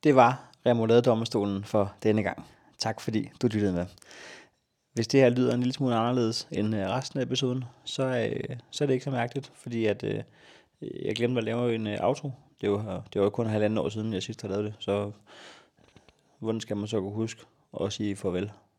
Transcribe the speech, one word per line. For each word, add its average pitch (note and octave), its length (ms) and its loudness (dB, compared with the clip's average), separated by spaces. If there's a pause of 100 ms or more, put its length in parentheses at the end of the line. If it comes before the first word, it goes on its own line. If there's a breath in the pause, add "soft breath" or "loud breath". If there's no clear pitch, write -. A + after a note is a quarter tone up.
Det D3+ 120 8
var B2+ 340 6 (160)
Remouladedomstolen A2+ 960 4
for G2+ 380 0
denne G#2+ 200 4
gang. F#2+ 220 -4 (340 soft breath)
Tak - 220 -4
fordi A2 280 -4 (140)
du B2+ 40 2
lyttede G#2 260 2
med. F2 140 -2 (1080 loud breath)
Hvis A2+ 140 -2
det C#3 120 6
her B2+ 80 8
lyder B2 260 2
en B2 60 0
lille B2 120 0
smule B2+ 240 0
anderledes A#2 540 0
end, G#2+ 260 -2
øh, G2 120 -2
resten B2+ 320 -4
af - 40 0
episoden, B2+ 400 -2 (200)
så, - 200 -6
øh, B2 520 -4 (140)
så - 140 -4
er - 20 -2
det C3+ 60 2
ikke B2+ 120 -2
så C#3+ 60 -4
mærkeligt, B2 440 -4
fordi A#2 320 -4
at, G2+ 180 0
øh, G#2+ 180 -4 (580 loud breath)
jeg - 360 -6
glemte A#2+ 220 0
at A2 60 -2
lave A#2 300 0
en, A2 120 -4
øh, G#2 140 -4
outro. C3+ 320 -2 (280)
Det G2+ 100 0
var, G2+ 320 -2 (100)
det G#2 100 0
var G2+ 80 4
kun A#2 160 -2
halvanden G#2+ 320 2
år D2 100 0
siden, A2 240 -4
jeg F#2+ 100 -2
sidst - 200 -10
har G#2 60 -8
lavet G2 160 -2
det, G#2 140 -8
så G2+ 340 -2 (1300 loud breath)
hvordan A2 220 -4
skal - 160 -6
man G#2 120 -4
så A2 120 -2
kunne G2 140 -6
huske A2 280 -6 (380)
at G2+ 120 -2
sige G#2 240 -4
farvel? G2 360 -4 (260)